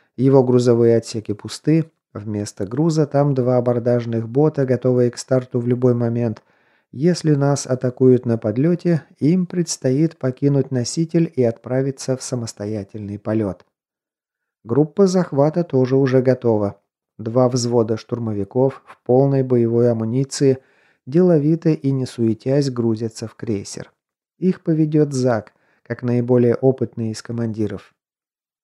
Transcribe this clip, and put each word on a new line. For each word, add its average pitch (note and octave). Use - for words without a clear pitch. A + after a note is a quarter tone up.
Его C3+
грузовые A#2+
отсеки A2
пусты. D3+
Вместо G#2
груза D3+
там C#3+
два B2+
абордажных A#2
бота, C#3+
готовые B2
к -
старту B2+
в A#2+
любой B2
момент. A#2+
Если D#3
нас C#3
атакуют B2+
на A#2
подлёте, D#3+
им F3
предстоит D#3+
покинуть C#3
носитель D#3+
и B2+
отправиться C3
в B2+
самостоятельный G#2
полёт. G#2+
Группа D3+
захвата E3+
тоже C3
уже C3
готова. A#2
Два A#2
взвода A#2+
штурмовиков A#2
в -
полной C3+
боевой A#2+
амуниции – C3
деловито D#3+
и D#3
не C3
суетясь C3
грузятся A2+
в -
крейсер. -
Их F3
поведёт D#3
Зак, B2
как -
наиболее A#2+
опытный B2
из G#2+
командиров. A2